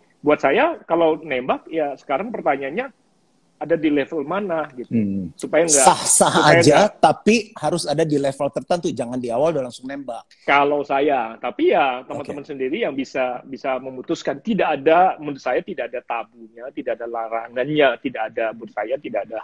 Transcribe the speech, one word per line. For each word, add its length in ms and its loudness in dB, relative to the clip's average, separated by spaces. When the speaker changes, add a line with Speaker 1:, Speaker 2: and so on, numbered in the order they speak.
Speaker 1:
buat 200 2
saya 440 2
kalau 360 2
nembak 520 -4
ya 240 -4
sekarang 320 -4
pertanyaannya 640 -4
ada 240 -2
di 80 0
level 400 -2
mana 480 -4
gitu. 160 -12
Speaker 2:
Hmm. 480 -2
Speaker 1:
Supaya 240 2
nggak, 240 4
Speaker 2:
Sah-sah 400 4
Speaker 1:
supaya 320 6
Speaker 2:
aja, 160 8
Speaker 1:
nggak 240 6
Speaker 2:
tapi 560 2
harus 320 -2
ada 160 0
di 160 0
level 320 -2
tertentu. 400 -2
Jangan 240 -6
di 160 -6
awal 240 2
udah 80 -2
langsung 240 -14
nembak. 400 -12
Speaker 1:
Kalau 400 4
saya, 560 0
tapi 320 0
ya 320 2
teman-teman 400 -10
Speaker 2:
Oke. 80 -12
Speaker 1:
sendiri 320 -4
yang 80 -2
bisa, 560 -4
bisa 320 -4
memutuskan. 640 -8
Tidak 240 0
ada, 560 4
menurut 160 -8
saya 240 -2
tidak 240 -8
ada 160 -10
tabunya, 720 -10
tidak 240 -6
ada 80 -8
larangannya, 960 0
tidak 240 -6
ada, 240 -4
menurut 240 -14
saya 240 -4
tidak 240 -6
ada 200 -10